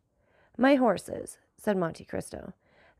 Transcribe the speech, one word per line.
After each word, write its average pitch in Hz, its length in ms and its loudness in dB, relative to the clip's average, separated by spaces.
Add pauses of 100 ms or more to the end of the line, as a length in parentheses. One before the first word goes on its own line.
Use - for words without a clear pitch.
(580)
"My 269 160 6
horses," - 640 0 (180)
said 208 220 -2
Monte 170 280 -4
Cristo. - 480 -10 (460)